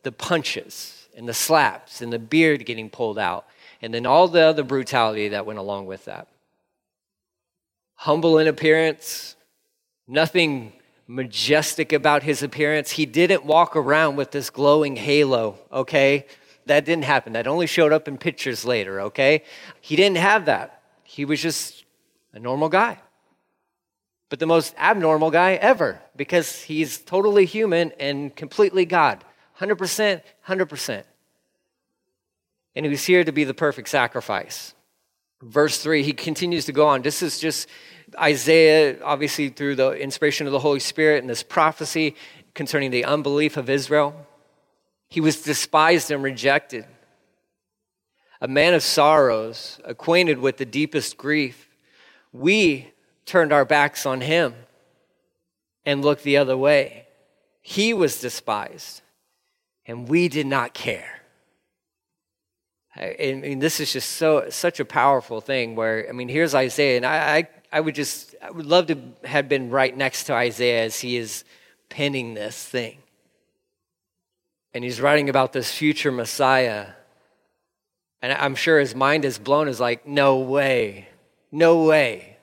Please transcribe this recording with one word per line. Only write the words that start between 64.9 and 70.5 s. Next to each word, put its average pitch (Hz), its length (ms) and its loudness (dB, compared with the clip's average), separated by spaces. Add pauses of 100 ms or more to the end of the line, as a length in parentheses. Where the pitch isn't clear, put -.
thing 120 340 -4
where, 113 320 -2
I - 40 -12
mean, 123 160 -10
here's 147 260 -2
Isaiah, 131 420 2
and 123 80 -2
I, 151 320 0
I, 170 120 0 (220)
I 156 100 0
would 156 140 -4
just, - 480 -8
I 101 80 -16
would 160 140 -14
love 165 220 2
to 156 120 -4 (260)
have 139 220 -2
been 131 240 -2
right 131 240 0
next 135 300 -4
to 143 100 -4
Isaiah 120 500 0